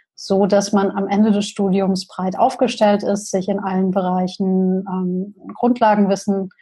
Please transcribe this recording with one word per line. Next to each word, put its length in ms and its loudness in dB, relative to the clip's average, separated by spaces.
so 300 2
dass 260 2
man 180 2
am 160 -4
Ende 240 2
des 160 0
Studiums 640 0
breit 280 -6
aufgestellt 680 2
ist, 260 -4
sich 180 -2
in 120 -2
allen 320 -2
Bereichen, 960 0
ähm, 460 -6
Grundlagenwissen 960 2